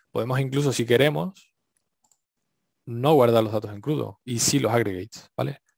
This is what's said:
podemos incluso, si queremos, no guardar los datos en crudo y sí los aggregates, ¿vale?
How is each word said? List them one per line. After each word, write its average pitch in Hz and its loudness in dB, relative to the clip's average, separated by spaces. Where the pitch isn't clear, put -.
podemos 123 -4
incluso, 135 -2
si 117 -2
queremos, 147 0
no 123 0
guardar 117 6
los 110 -4
datos 107 -6
en 101 -14
crudo 123 -6
y 120 -6
sí 143 0
los 117 0
aggregates, 104 -4
¿vale? 135 -6